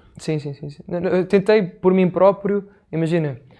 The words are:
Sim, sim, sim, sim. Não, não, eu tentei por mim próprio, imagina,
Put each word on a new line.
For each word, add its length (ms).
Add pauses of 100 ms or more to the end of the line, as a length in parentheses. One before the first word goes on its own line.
(180)
Sim, 200
sim, 140
sim, 160
sim. 180
Não, 140
não, 100
eu 160
tentei 360
por 320
mim 160
próprio, 580 (240)
imagina, 480 (180)